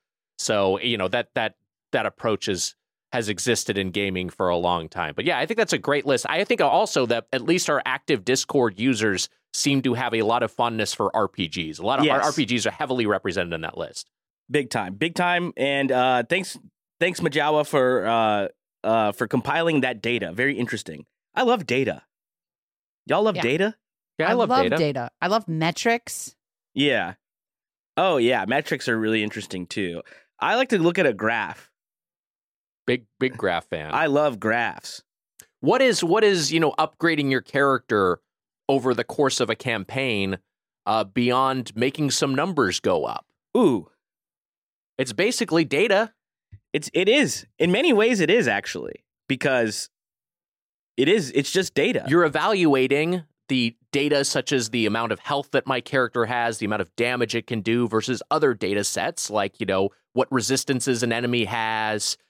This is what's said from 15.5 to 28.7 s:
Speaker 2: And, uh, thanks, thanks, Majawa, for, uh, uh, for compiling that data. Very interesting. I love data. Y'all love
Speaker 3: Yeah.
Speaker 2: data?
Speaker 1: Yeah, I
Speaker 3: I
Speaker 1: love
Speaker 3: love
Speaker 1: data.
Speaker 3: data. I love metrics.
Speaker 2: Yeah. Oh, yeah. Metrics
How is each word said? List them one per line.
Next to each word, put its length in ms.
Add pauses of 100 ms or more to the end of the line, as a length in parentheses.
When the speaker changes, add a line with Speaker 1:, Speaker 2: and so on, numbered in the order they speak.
Speaker 2:
And, 340
uh, 380
thanks, 280 (440)
thanks, 180
Majawa, 480
for, 400
uh, 420 (360)
uh, 280
for 140
compiling 540
that 200
data. 320
Very 240
interesting. 480 (300)
I 80
love 240
data. 360 (1040)
Y'all 180
love 120
Speaker 3:
Yeah. 60
Speaker 2:
data? 320 (440)
Speaker 1:
Yeah, 100
I 20
Speaker 3:
I 40
Speaker 1:
love 160
Speaker 3:
love 120
Speaker 1:
data. 140
Speaker 3:
data. 340 (100)
I 60
love 220
metrics. 880 (380)
Speaker 2:
Yeah. 400 (840)
Oh, 220
yeah. 280
Metrics 420